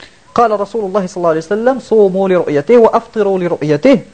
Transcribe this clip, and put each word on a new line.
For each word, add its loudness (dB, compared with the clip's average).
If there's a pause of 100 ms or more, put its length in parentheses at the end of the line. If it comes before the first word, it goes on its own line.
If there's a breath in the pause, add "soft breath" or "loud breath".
(340 loud breath)
قال 0
رسول -6
الله -4
صلى -12
الله -2
عليه 0
وسلم: -2
"صوموا 0
لرؤيته 2
وأفطروا 0
لرؤيته، 0 (140)